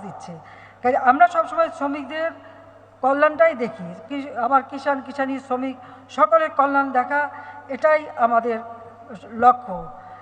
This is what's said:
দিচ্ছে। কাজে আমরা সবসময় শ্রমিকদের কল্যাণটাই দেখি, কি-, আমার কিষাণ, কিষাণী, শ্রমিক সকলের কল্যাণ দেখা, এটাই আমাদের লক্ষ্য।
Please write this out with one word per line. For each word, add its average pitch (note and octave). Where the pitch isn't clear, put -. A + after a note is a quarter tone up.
দিচ্ছে। E3+
কাজে B3+
আমরা C#4
সবসময় E4
শ্রমিকদের D4
কল্যাণটাই D4+
দেখি, F#3
কি-, C#4
আমার B3+
কিষাণ, C#4
কিষাণী, C4
শ্রমিক B3+
সকলের D#4
কল্যাণ C#4
দেখা, C4
এটাই D4+
আমাদের A#3
লক্ষ্য। A3